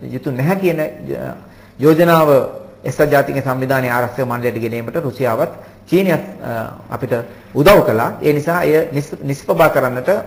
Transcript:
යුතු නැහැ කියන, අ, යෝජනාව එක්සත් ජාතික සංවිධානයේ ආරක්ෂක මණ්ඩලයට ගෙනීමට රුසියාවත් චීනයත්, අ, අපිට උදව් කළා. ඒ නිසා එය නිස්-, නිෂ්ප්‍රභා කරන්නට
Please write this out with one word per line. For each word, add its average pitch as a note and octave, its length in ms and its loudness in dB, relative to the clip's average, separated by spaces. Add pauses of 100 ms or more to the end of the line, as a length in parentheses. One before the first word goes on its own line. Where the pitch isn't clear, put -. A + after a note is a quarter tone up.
(140)
යුතු C3 180 -6
නැහැ C#3 240 0
කියන, F3 240 -2
අ, C3 540 -8 (460)
යෝජනාව D#3+ 500 4 (540)
එක්සත් D3 280 0
ජාතික C#3 320 0
සංවිධානයේ C3 480 -2
ආරක්ෂක B2 280 -2
මණ්ඩලයට A#2+ 420 -2
ගෙනීමට A#2 340 -6
රුසියාවත් C3 560 -2 (360)
චීනයත්, F3 360 2 (200)
අ, A#2 280 -8 (180)
අපිට A#2 240 -4 (420)
උදව් E3+ 300 6
කළා. A#2 260 0 (100)
ඒ D3+ 120 2
නිසා E3 300 -2
එය D#3 280 2
නිස්-, C#3+ 320 -6
නිෂ්ප්‍රභා D#3 460 2
කරන්නට B2+ 400 -2 (180)